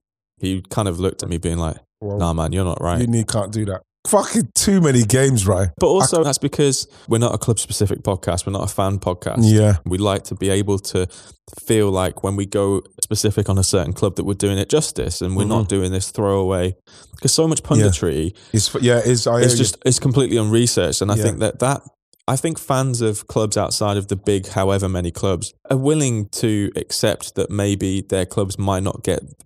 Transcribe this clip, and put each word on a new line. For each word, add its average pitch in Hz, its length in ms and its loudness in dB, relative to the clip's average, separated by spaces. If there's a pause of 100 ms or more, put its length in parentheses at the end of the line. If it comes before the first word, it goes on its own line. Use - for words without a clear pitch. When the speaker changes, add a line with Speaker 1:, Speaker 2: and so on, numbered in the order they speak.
(380)
Speaker 1:
he 95 300 -2
kind 107 180 -2
of 85 140 -4
looked 92 220 -2
at - 80 -6
me 85 80 -2
being 85 200 -2
like, 82 180 -4 (260)
Speaker 2:
Well, 101 160 -6
Speaker 1:
"Nah, 85 160 0
man, 80 180 -2
you're 92 120 0
not 87 180 -4
right." 87 180 0
Speaker 2:
you 123 60 0
need, 117 200 0
can't 104 260 -4
do 110 140 -4
that. 92 140 -6 (280)
Fucking 202 460 2
too 196 260 4
many 131 240 6
games, 123 420 4
right? 95 300 2
Speaker 1:
But 175 120 4
also 165 340 4
Speaker 2:
I - 20 4
Speaker 1:
that's 139 140 0
because 143 500 0 (180)
we're 113 120 2
not 117 160 2
a 107 40 -2
club-specific - 640 -2
podcast. 95 440 -2
We're 98 80 -4
not 95 100 -2
a - 80 -4
fan 98 260 -2
podcast. - 440 -4
Speaker 2:
Yeah. 107 420 6
Speaker 1:
We 92 140 -2
like 101 260 -2
to - 100 -10
be 95 140 -4
able 98 300 0
to 92 280 -4 (600)
feel 107 240 2
like 92 340 -2
when 95 100 -2
we 101 120 -4
go 98 340 0 (220)
specific 107 480 0
on 98 80 2
a 95 40 2
certain 92 300 0
club 101 240 -2
that 90 80 -4
we're 101 80 -2
doing 98 240 0
it 95 140 -2
justice 98 500 -2
and 92 160 -2
we're 98 80 2
not 110 200 0
Speaker 2:
Mm-hmm. 98 120 -2
Speaker 1:
doing 92 160 0
this 92 200 -4
throwaway. 95 640 0 (460)
'Cause 135 140 0
so 160 120 2
much 156 160 0
Speaker 2:
Yeah. - 140 -16
Speaker 1:
punditry 87 580 2 (200)
Speaker 2:
It's 104 200 0
f-, - 80 -2
yeah, 120 220 4
it's, 120 220 2
I 117 140 2
Speaker 1:
it's 123 80 4
Speaker 2:
hear 123 40 4
you. 120 60 2
Speaker 1:
just, 117 260 0
it's 127 140 2
completely 127 400 2
unresearched. 110 640 2
And 101 100 0
I 107 40 2
Speaker 2:
Yeah. 107 60 0
Speaker 1:
think 107 180 0
that, - 180 -2
that, 135 240 0 (440)
I 131 100 0
think 165 220 -4
fans 131 440 -2
of 107 240 -2
clubs 107 320 -2
outside 101 400 -2
of 98 100 -4
the 101 80 -2
big, 98 320 -2
however 98 400 0
many 90 220 -4
clubs, 95 420 -4 (160)
are 139 80 0
willing 131 560 0
to 107 440 0
accept - 580 -4
that - 160 -2
maybe 101 580 -2
their 95 160 0
clubs 95 340 -4
might 98 260 -2
not - 180 -6
get 90 180 -2 (260)